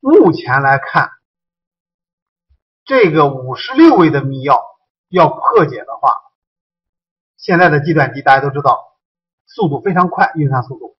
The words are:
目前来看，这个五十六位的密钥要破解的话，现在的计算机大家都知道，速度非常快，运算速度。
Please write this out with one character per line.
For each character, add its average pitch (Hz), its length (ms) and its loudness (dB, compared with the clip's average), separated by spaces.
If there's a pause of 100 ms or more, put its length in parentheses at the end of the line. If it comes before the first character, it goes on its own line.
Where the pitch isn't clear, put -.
目 262 320 4
前 135 280 -4
来 135 180 0
看， - 320 -4 (1700)
这 247 260 2
个 151 180 2
五 127 260 -8
十 - 200 -12
六 311 200 6
位 170 160 4
的 139 120 -2
密 135 160 -6
钥 131 220 0 (480)
要 175 200 2
破 196 380 0
解 117 180 -12
的 - 120 -16
话， - 180 0 (1200)
现 180 220 -4
在 180 100 4
的 151 120 2
计 160 140 -2
算 135 180 0
机 135 100 -14
大 135 140 4
家 135 60 0
都 139 80 -4
知 139 100 -8
道， - 380 -4 (480)
速 196 220 -4
度 139 120 -6
非 196 140 -4
常 180 140 0
快， - 260 -4
运 151 140 -2
算 131 140 -2
速 - 160 -14
度。 - 220 -20